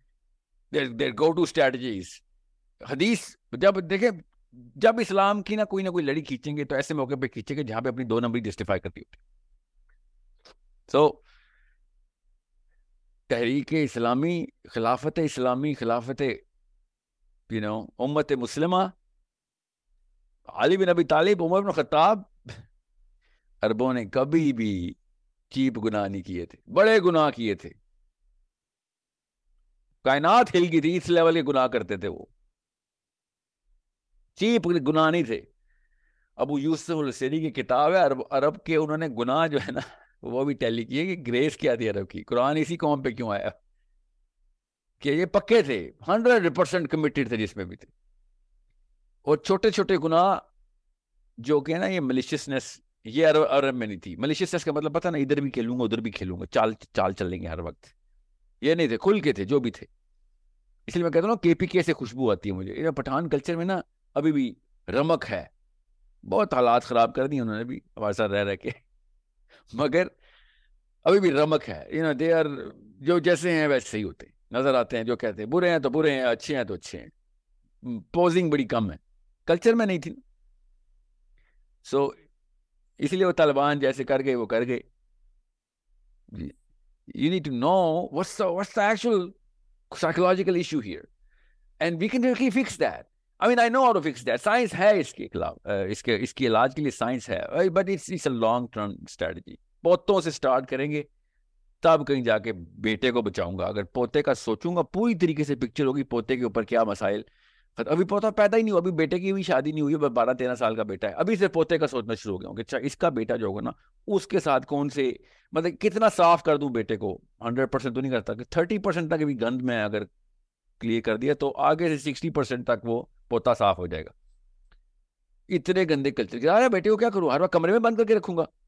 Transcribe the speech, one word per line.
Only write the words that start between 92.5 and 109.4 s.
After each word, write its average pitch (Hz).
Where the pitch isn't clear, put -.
fix 262
that। 85
I 190
mean, 240
I 233
know 262
how 226
to 156
fix 123
that। 123
साइंस 220
है 190
इसके -
खिलाफ, -
अ, 98
इसके, 104
इसके 123
इलाज 120
के 151
लिए 143
साइंस 120
है, -
but 180
it's, 180
it's 175
a 139
long 113
term 104
strategy। -
पोतों 180
से 160
स्टार्ट 131
करेंगे, 147
तब 160
कहीं 135
जाके 110
बेटे 101
को 120
बचाऊंगा। 92
अगर 101
पोते 127
का 139
सोचूंगा, 170
पूरी 220
तरीके 160
से 143
पिक्चर 127
होगी 135
पोते 123
के 123
ऊपर 110
क्या 113
मसाइल। 104
अभी 165
पोता 202
पैदा 208
ही 226
नहीं 220
हुआ, 175
अभी 180
बेटे 160
की 190
भी 196